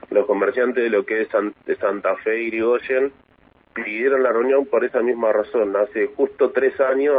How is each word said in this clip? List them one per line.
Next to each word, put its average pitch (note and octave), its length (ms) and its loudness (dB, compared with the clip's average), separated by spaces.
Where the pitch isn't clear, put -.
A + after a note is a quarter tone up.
Los G#2 160 2
comerciantes A#2 580 0
de A#2 60 0
lo G2+ 140 2
que A2 180 -2
es G#2+ 60 -2
San-, G#2 240 -2
de G2 100 -2
Santa G2 420 -2
Fe A2+ 260 -2
y - 20 -4
Irigoyen A#2+ 640 0
pidieron A#2 480 0
la B2 100 -2
reunión C3+ 340 2
por A#2 180 0
esa A#2+ 180 -2
misma A#2 300 0
razón. G#2 440 0
Hace G#2 380 0
justo C#3 360 0
tres B2+ 300 0
años C3+ 380 2